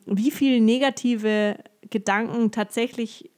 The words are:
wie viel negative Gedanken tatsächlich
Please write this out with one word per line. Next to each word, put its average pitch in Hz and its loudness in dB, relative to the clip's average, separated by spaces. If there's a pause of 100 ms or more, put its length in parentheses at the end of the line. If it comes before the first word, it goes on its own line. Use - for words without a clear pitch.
wie 214 0
viel 262 2
negative 220 0 (360)
Gedanken 220 0
tatsächlich 233 -6